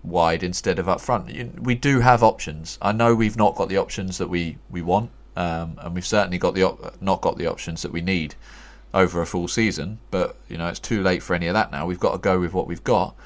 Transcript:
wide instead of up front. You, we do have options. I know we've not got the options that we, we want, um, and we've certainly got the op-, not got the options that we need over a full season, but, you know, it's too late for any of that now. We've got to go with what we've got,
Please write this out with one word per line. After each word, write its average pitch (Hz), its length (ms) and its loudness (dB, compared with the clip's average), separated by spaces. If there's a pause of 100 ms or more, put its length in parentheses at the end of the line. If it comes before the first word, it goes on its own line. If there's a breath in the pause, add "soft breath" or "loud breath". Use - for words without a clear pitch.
wide 87 400 2
instead 90 340 -2
of 90 100 -2
up 92 120 2
front. 113 300 -2
You, - 280 -10
we 123 160 0
do 135 240 2
have 120 240 8
options. 78 580 0
I 101 120 2
know 117 200 4
we've 110 240 2
not 107 200 2
got 95 120 0
the 95 80 0
options 95 420 -2
that 92 100 -2
we, 85 300 -2 (120)
we 87 120 -6
want, 98 280 0 (240)
um, 82 480 -4
and 85 100 -8
we've 90 140 -4
certainly 92 320 2
got 90 160 2
the 92 80 2
op-, - 400 -2
not 95 180 0
got - 180 0
the 82 100 -2
options - 340 -6
that 73 80 -6
we 82 100 -6
need 85 360 -2 (580 loud breath)
over 87 260 4
a 82 60 0
full 87 220 -4
season, 107 500 -2 (140)
but, 92 240 -2 (120)
you - 80 -10
know, 85 120 -4
it's - 100 -8
too 107 240 -2
late 92 220 2
for 90 100 -2
any 85 140 -2
of 90 60 0
that 107 180 0
now. 71 120 -6
We've 87 140 -4
got 101 140 2
to 92 60 -4
go 95 200 2
with 85 160 -2
what 90 140 -2
we've 85 160 -8
got, 104 420 0